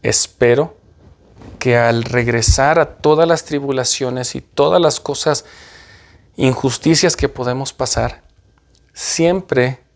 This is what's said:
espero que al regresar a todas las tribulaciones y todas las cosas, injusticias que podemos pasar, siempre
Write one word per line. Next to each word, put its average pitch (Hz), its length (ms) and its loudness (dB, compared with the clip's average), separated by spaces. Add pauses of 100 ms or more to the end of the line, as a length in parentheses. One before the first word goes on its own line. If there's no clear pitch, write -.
espero 120 720 0 (800)
que 123 180 2
al 117 280 4
regresar 123 760 2
a - 180 -2
todas 156 300 2
las 165 180 0
tribulaciones 127 880 -4
y 127 60 -8
todas 165 400 0
las 156 200 0
cosas, - 440 -4 (920)
injusticias 147 800 0
que 139 120 -2
podemos 127 460 -6
pasar, - 480 -4 (720)
siempre 165 840 -2 (160)